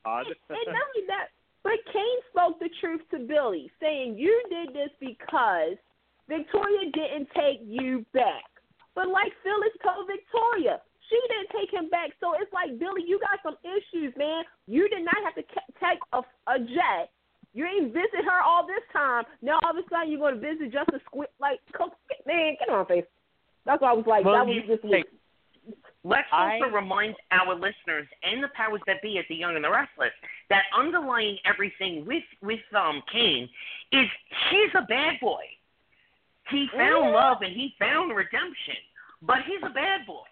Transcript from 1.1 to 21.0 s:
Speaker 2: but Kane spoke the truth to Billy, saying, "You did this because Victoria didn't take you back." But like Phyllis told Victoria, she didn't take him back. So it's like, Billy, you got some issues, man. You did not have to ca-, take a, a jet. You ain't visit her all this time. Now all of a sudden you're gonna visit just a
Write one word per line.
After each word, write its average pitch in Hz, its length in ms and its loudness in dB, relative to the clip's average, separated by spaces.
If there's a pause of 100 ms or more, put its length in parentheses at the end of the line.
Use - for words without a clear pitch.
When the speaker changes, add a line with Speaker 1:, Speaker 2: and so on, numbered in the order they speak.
Speaker 2:
but 440 180 0 (120)
Kane 480 280 0 (100)
spoke 339 300 2
the 339 80 -4 (120)
truth 330 200 -4 (100)
to 320 100 -4
Billy, 233 500 0 (100)
saying, 262 380 -2
"You 427 320 4
did 339 240 -8
this 285 160 -4 (100)
because 214 760 0 (520)
Victoria 392 640 0
didn't 294 420 -4
take 277 300 2
you 247 480 -4
back." 202 320 2 (500)
But 370 140 -2
like 381 240 2 (100)
Phyllis 415 300 0 (100)
told 381 240 -2
Victoria, 415 760 0 (280)
she 453 100 4 (100)
didn't 427 280 -4
take 392 160 -2
him 349 160 -4
back. 339 220 -2 (100)
So 349 180 -2
it's 415 140 -6
like, 339 260 -4
Billy, 370 280 -4
you 381 120 0
got 403 240 -2
some 330 220 -8
issues, 339 520 -6
man. 311 280 -2 (240)
You 320 220 2
did 381 140 -4
not 349 200 2
have - 120 -4
to 320 60 -8
ca-, - 380 -10
take 349 200 0 (120)
a, 254 80 0 (320)
a 269 80 2
jet. 240 500 -2 (440)
You 262 100 -4
ain't 349 300 0
visit 349 300 0
her 359 200 4
all 339 220 4
this 381 260 -6
time. 254 320 0 (160)
Now 294 240 0
all 339 60 0
of 320 80 -2
a 349 100 -8
sudden 339 240 -2
you're 277 80 -4
gonna 277 200 2
visit 302 300 -6
just 285 200 0
a 269 180 -8